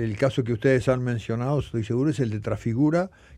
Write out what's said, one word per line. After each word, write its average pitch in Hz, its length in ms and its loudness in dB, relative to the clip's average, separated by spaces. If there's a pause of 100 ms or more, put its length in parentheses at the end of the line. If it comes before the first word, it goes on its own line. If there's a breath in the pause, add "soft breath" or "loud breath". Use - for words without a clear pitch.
el 110 140 -2
caso 135 260 0
que 117 100 -2
ustedes 127 360 2
han 127 160 2
mencionado, 120 560 -2
estoy 117 240 -4
seguro, 127 260 0
es 147 80 -2
el 120 120 0
de 107 100 -4
Trafigura, 131 720 0 (260 soft breath)